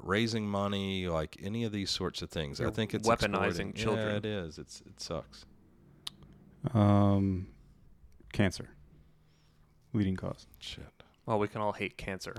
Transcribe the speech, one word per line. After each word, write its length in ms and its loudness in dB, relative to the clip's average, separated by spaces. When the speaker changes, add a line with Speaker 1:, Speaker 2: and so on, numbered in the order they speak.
Speaker 1:
raising 440 2
money, 600 0
like, 340 -2
any 220 -4
of 80 -4
these 180 -2
sorts 320 -4
of 80 -10
things. 300 -4
I 40 0
Speaker 2:
You're 80 2
Speaker 1:
think 220 -2
it's 140 2
Speaker 2:
weaponizing 640 2
Speaker 1:
exploiting. 20 -10
Speaker 2:
children. 360 0
Speaker 1:
Yeah, 100 0
it 60 -6
is. 340 -4
It's, 280 -14
it 140 -18
sucks. 460 -8
Speaker 3:
Um, 760 6
cancer. 360 0
Leading 240 2
cause. 300 -8
Speaker 1:
Shit. 420 -16
Speaker 2:
Well, 140 2
we 80 0
can 120 -8
all 120 -2
hate 260 -6
cancer. 400 -8